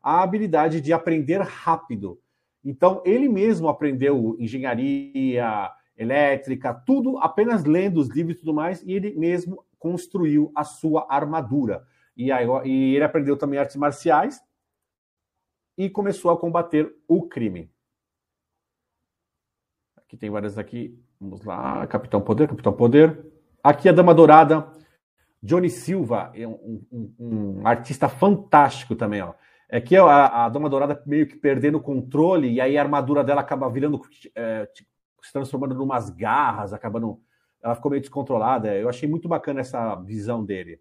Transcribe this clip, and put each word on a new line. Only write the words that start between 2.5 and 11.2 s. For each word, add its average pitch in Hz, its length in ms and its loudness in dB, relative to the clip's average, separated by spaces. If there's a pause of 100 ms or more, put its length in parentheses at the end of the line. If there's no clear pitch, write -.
Então, 175 420 0
ele 247 240 2
mesmo 196 400 0
aprendeu 135 680 0
engenharia, 123 1300 -4 (240)
elétrica, 135 800 -2
tudo 262 460 -2
apenas 208 440 0
lendo 175 340 0
os 139 120 0
livros 165 260 -4
e - 40 -20
tudo 156 140 -6
mais, 170 300 -4
e 185 80 -10
ele 196 240 -6
mesmo 175 480 -4 (160)
construiu 160 760 -2
a 151 80 -2
sua 151 460 -4
armadura. 139 760 -4 (320)